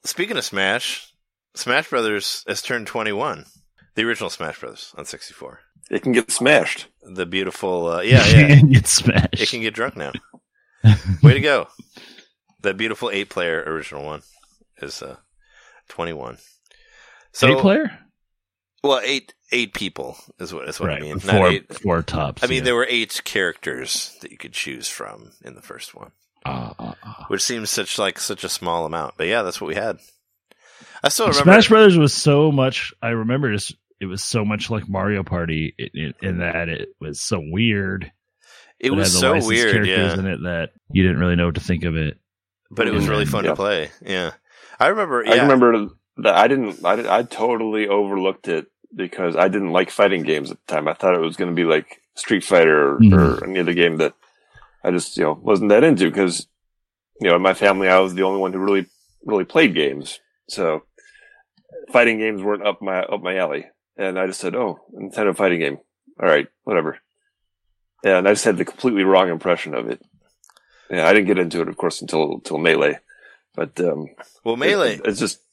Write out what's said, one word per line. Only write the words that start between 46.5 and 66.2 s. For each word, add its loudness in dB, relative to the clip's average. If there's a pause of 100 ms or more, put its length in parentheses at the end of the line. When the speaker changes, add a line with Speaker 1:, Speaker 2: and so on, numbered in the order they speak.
Speaker 2:
I, 0
I 0
totally -4
overlooked -2
it -4 (280)
because -6
I 4
didn't -2
like 2
fighting 2
games -2
at -14
the -6
time. -2
I -2
thought 2
it 0
was -4
gonna -4
be 0
like 0 (140)
Street -4
Fighter 4
or, 0
Speaker 3:
Mm-hmm. 8
Speaker 2:
or 4
any -4
other 0
game 2
that 0 (680)
I 0
just, -4
you -2
know, -2
wasn't 0
that 6
into 2
'cause, -2 (760)
you 0
know, 6
in 0
my 4
family, 2
I 6
was 0
the -2
only 0
one -2
who -6
really, 0 (380)
really -2
played 2
games. -4 (280)
So -4 (1080)
fighting 4
games -4
weren't -4
up -2
my, -2
up -6
my -4
alley. -4 (320)
And -4
I 0
just -8
said, -6
"Oh, -4 (160)
Nintendo -2
fighting 0
game. -4 (420)